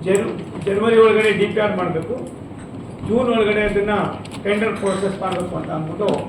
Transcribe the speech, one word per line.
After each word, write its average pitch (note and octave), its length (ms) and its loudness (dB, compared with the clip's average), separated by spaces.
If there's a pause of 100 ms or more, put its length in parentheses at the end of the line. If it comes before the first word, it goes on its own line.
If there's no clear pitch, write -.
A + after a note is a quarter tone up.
ಜನು-, - 600 -2
ಜನವರಿ A3 340 4
ಒಳಗಡೆ A3 340 6
ಡಿ G3 140 2
ಪಿ G#3+ 140 0
ಆರ್ G3+ 160 2
ಮಾಡ್ಬೇಕು, E3+ 380 -2 (920)
ಜೂನ್ A#3 300 2
ಒಳಗಡೆ G#3 240 2
ಅದನ್ನ G3+ 280 0 (520)
ಟೆಂಡರ್ G#3 340 0
ಪ್ರೊಸೆಸ್ F#3+ 440 -2
ಮಾಡ್ಬೇಕು F3+ 360 -4
ಅಂತ D#3 140 -6
ಅಂದ್ಬಿಟ್ಟು D#3+ 380 -2 (200)